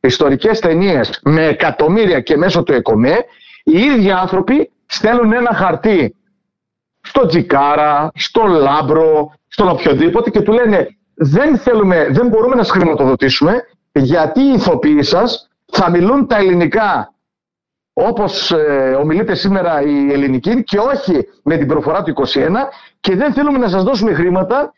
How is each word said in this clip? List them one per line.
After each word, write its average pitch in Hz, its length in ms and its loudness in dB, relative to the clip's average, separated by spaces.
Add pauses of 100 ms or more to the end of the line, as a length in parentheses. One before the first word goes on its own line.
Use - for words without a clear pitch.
ιστορικές 147 600 0
ταινίες 165 640 0
με 156 220 2
εκατομμύρια 160 720 0
και 151 160 0
μέσω 165 260 0
του 131 100 -2
εκομέ, 120 440 2 (480)
οι - 140 4
ίδιοι 226 320 2
άνθρωποι 185 600 -2 (160)
στέλνουν 226 460 0
ένα 240 220 0
χαρτί 180 640 0 (840)
στο 269 260 0
Τζικάρα, 147 880 0
στο - 320 -2
Λάμπρο, 151 840 0 (160)
στον 196 200 0
οποιοδήποτε 175 640 0
και 208 100 0
του 202 120 0
λένε 214 360 0 (260)
«Δεν 214 440 0
θέλουμε, 190 520 0
δεν 233 180 2
μπορούμε 220 260 0
να 240 80 2
σας - 100 -4
χρηματοδοτήσουμε, 143 800 0 (400)
γιατί 156 480 0
οι 277 120 2
ηθοποιοί 151 500 0
σας 196 460 -2 (240)
θα 180 180 0
μιλούν 202 360 2
τα 233 100 -2
ελληνικά 185 720 0 (840)
όπως, 202 580 -2
ε, 143 500 0
ομιλείται 175 340 -2
σήμερα 175 480 -2
η 143 300 0
ελληνική 139 520 -2
και 202 140 -2
όχι 226 500 -2 (140)
με 160 140 -2
την 147 100 -2
προφορά 151 360 -2
του 165 80 -6
είκοσι 135 300 -2
ένα, 226 280 -2 (320)
και 190 160 -2
δεν 262 160 0
θέλουμε 285 260 0
να 240 100 0
σας 185 140 0
δώσουμε 214 320 0
χρήματα 190 640 -2